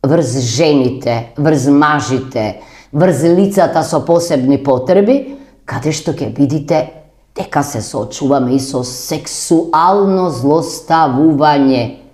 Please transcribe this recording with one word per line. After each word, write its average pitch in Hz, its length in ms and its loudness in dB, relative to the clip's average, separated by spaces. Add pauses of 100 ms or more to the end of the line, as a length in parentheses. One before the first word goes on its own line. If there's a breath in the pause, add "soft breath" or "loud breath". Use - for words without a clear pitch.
врз 127 360 0
жените, 123 960 0
врз 143 300 2
мажите, 135 920 0 (320 loud breath)
врз 156 300 2
лицата 175 600 2
со 156 220 -2
посебни 143 580 2
потреби, 202 720 2 (300 loud breath)
каде 123 260 -4
што 151 220 -4
ќе 117 200 -6
видите 147 540 0 (480)
дека 147 280 -4
се 123 180 -6
соочуваме 123 760 -2
и 135 40 2
со 123 240 -4
сексуално 180 1500 0
злоставување. 143 1700 0 (160)